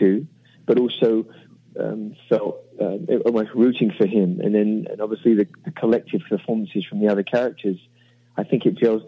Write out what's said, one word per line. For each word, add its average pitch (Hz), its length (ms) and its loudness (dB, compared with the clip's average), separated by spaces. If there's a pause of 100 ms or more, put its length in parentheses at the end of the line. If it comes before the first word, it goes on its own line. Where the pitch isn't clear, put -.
to, 104 260 2 (400)
but 123 140 4
also, 113 460 0 (520)
um, 107 380 -8 (120)
felt, - 360 -2 (160)
uh, 98 160 -2 (280)
almost 113 300 0
rooting 120 420 2
for 104 100 2
him. 92 340 0
And 104 140 0
then, 107 340 0
and 104 120 -10
obviously 110 340 0
the, 101 140 2 (160)
the 156 80 -8
collective 113 560 -2
performances 104 560 -4
from 104 160 -8
the 104 80 2
other 101 160 0
characters, 117 520 -4 (600)
I 101 80 -4
think - 220 -2
it 101 100 2
gels 110 320 2